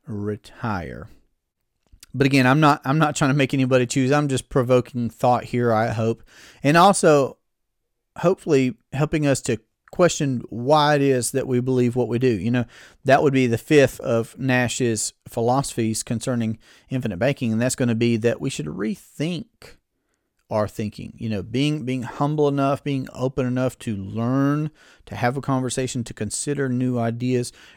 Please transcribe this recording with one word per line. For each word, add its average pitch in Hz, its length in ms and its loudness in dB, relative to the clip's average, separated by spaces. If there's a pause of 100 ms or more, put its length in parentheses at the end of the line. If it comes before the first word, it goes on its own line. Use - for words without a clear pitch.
retire. 101 1000 -8 (1040)
But 135 140 2
again, 135 180 4
I'm 135 140 4
not, 151 260 4
I'm 139 140 0
not 151 160 0
trying 143 160 0
to 135 60 2
make 135 180 0
anybody 131 320 2
choose. 131 240 0
I'm 147 160 2
just 131 220 -4
provoking 123 600 0
thought 123 360 0
here, 120 280 0
I 113 200 0
hope. 113 320 -2 (400)
And 147 120 4
also, 170 640 4 (800)
hopefully, 147 560 2 (180)
helping 151 320 -2
us 139 180 2
to 113 160 -2 (340)
question 147 560 0
why 147 480 2
it 139 60 2
is 131 280 2
that 131 160 -2
we 127 140 0
believe 123 340 0
what 120 140 -2
we 120 100 -2
do. 131 80 2
You 110 240 0
know, 123 140 0 (400)
that 131 180 6
would 139 100 4
be 131 140 4
the 113 120 0
fifth 139 420 4
of 113 380 -2
Nash's 123 720 -2 (160)
philosophies 120 760 -2
concerning 117 560 -4 (320)
infinite 123 280 -4
banking, 123 340 -2
and 113 100 0
that's 127 140 -2
gonna 120 180 0
be 117 220 2
that 117 240 0
we 143 100 -4
should 147 160 -8
rethink 180 800 -8 (1040)
our 107 160 0
thinking. - 500 -10
You 113 120 -8
know, 104 140 -4
being, 131 420 -2
being 127 180 -4
humble 147 460 -2
enough, 139 340 0
being 135 300 -4
open 131 340 -4
enough 127 340 -2
to 113 140 -6
learn, 131 760 -2 (360)
to - 80 -14
have 123 220 0
a 139 40 -6
conversation, 131 640 -4
to - 100 -14
consider 135 540 -4
new 123 300 0
ideas, 120 540 -2 (240)